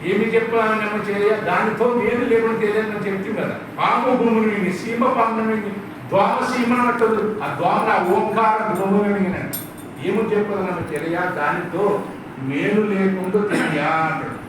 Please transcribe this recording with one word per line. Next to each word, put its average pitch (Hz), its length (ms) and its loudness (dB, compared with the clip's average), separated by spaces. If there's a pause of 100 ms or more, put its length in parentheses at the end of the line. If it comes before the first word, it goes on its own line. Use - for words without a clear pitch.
ఏమి 208 220 2 (100)
చెప్పాలనేమో 214 680 2
తెలియ, 202 240 2 (160)
దానితో 220 480 0
మేలు 240 320 0
లేకుండా 226 340 2
తెలియదు 214 300 0
అని 202 160 -4
చెప్తుంది 196 360 -4
కదా. - 140 -4 (220)
పాము - 380 2
భూమిని 220 360 4
మింగి, 185 220 0
సీమ 233 320 -2
పామును 226 380 2
మింగి, 214 280 -2 (400)
దోమ 214 260 4 (140)
సీమను 247 360 2
పట్టదు. 226 340 2 (220)
ఆ 175 40 -4 (140)
దోమ 185 340 2
ఆ - 20 4 (160)
ఓంకారం 226 560 2 (100)
భూమిని 202 340 2
మింగినట్టు. - 440 -2 (500)
ఏమి 214 160 2 (100)
చెప్పాలనేమో 190 580 0
తెలియ, 160 260 -2 (200)
దానితో 175 680 0 (380)
మేలు 170 400 0
లేకుండా 190 680 0
తెలియ 160 340 -2
అంటాడు. 160 560 -2 (120)